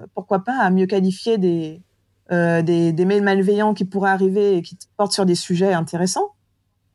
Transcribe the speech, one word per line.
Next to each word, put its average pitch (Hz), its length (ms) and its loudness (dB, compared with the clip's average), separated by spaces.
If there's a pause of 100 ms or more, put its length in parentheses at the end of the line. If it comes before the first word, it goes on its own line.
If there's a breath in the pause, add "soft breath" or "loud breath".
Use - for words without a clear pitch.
(140)
pourquoi 190 260 -2
pas, 247 200 -6
à 202 100 2
mieux 185 160 2
qualifier 190 520 0
des, 170 440 -2 (520)
euh, 170 280 2
des, 170 300 2
des 165 140 0
mails 202 180 2
malveillants 202 500 2
qui 202 120 -4
pourraient 196 260 0
arriver 190 460 2
et 165 40 -2
qui 170 140 -14
t-, - 100 -20 (120)
portent 202 160 -2
sur 196 120 0
des 175 100 2
sujets 185 360 0
intéressants, 180 640 -2 (600)